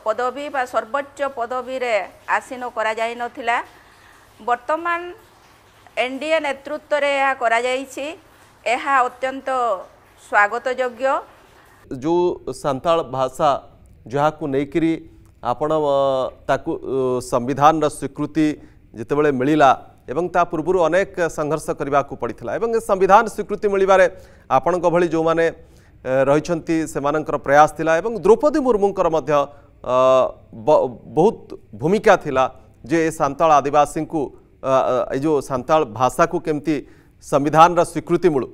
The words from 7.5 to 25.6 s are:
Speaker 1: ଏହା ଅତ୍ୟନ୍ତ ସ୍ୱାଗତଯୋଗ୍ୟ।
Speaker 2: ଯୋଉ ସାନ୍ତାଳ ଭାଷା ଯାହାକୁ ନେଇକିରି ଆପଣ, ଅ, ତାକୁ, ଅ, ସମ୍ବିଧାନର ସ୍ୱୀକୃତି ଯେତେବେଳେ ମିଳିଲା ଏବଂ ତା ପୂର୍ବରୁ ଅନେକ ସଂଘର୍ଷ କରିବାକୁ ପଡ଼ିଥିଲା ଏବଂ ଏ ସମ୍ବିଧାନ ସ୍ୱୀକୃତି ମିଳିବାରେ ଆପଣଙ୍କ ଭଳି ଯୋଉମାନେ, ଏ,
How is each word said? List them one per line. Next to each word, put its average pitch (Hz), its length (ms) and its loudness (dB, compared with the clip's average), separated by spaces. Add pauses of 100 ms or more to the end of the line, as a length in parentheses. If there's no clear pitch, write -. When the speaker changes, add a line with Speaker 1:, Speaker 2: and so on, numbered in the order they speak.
Speaker 1:
ଏହା 277 280 -2 (140)
ଅତ୍ୟନ୍ତ 262 400 -8 (760)
ସ୍ୱାଗତଯୋଗ୍ୟ। 240 840 0 (840)
Speaker 2:
ଯୋଉ 160 300 0 (300)
ସାନ୍ତାଳ 151 500 -2
ଭାଷା 131 460 -2 (580)
ଯାହାକୁ 147 400 -2
ନେଇକିରି 143 460 -2 (500)
ଆପଣ, 123 300 -4
ଅ, 151 220 0 (520)
ତାକୁ, 139 260 -2
ଅ, 127 480 -2
ସମ୍ବିଧାନର 139 680 2
ସ୍ୱୀକୃତି 147 600 -4 (480)
ଯେତେବେଳେ 143 360 0
ମିଳିଲା 139 380 4 (400)
ଏବଂ 160 200 -4
ତା 175 140 0
ପୂର୍ବରୁ 170 380 -2
ଅନେକ 180 340 0 (140)
ସଂଘର୍ଷ 151 400 -4
କରିବାକୁ 139 460 -2
ପଡ଼ିଥିଲା 117 400 -8
ଏବଂ 202 200 -4
ଏ 226 40 0
ସମ୍ବିଧାନ 196 460 4
ସ୍ୱୀକୃତି 208 420 -6
ମିଳିବାରେ 196 380 4 (440)
ଆପଣଙ୍କ 170 400 2
ଭଳି 175 180 2
ଯୋଉମାନେ, 160 380 0
ଏ, - 680 -8 (120)